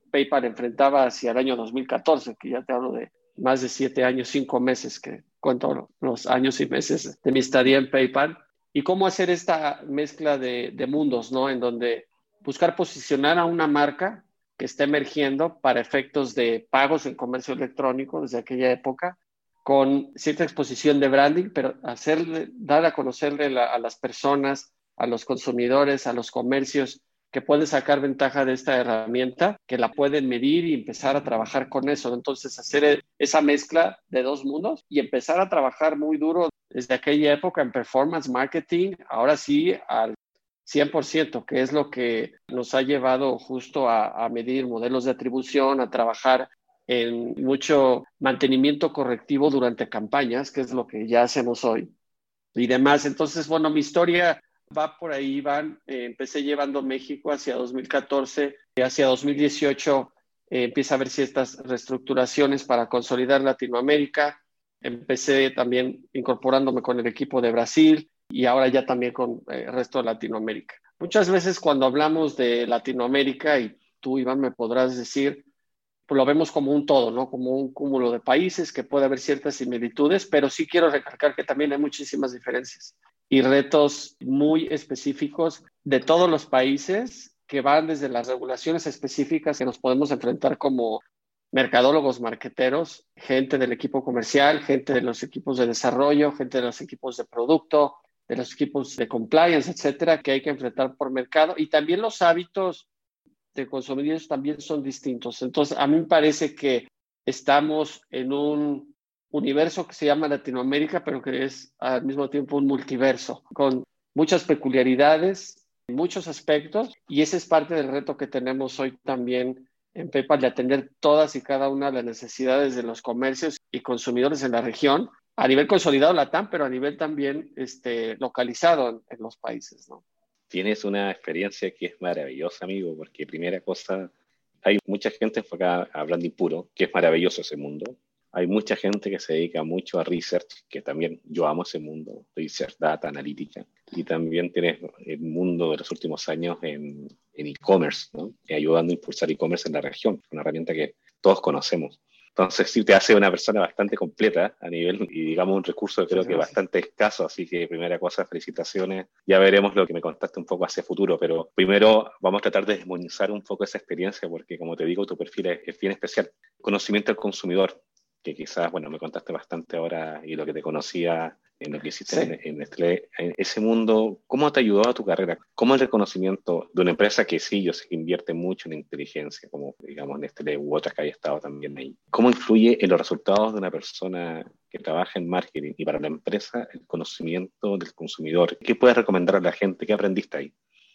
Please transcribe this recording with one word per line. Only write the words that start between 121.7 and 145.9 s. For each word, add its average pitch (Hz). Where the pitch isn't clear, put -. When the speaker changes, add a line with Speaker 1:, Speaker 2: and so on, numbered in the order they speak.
Speaker 1:
de 131
las 120
necesidades 131
de 123
los 117
comercios 131
y 127
consumidores 131
en 131
la 117
región, 143
a 135
nivel 135
consolidado 160
latam, 165
pero 156
a 135
nivel 135
también, 147
este, 117
localizado 127
en, 117
en 117
los 113
países, -
¿no? 65
Speaker 2:
Tienes 107
una 101
experiencia 92
que -
es -
maravillosa, 80
amigo, 92
porque 78
primera 87
cosa, 95
hay 208
mucha 196
gente 110
enfocada 90
a 76
branding 85
puro, 82
que 92
es 90
maravilloso 85
ese 76
mundo. 73
Hay 90
mucha 107
gente 101
que 95
se -
dedica 82
mucho 87
a 82
research, -
que 71
también 80
yo 78
amo 80
ese -
mundo, 78
research, 78
data, 76
analítica. 71
Y 85
también 82
tienes 85
el 76
mundo 85
de 76
los -